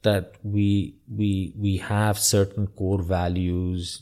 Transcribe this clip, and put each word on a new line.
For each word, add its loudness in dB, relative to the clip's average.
that 0
we, 2
we, -2
we 0
have 0
certain 2
core -2
values -2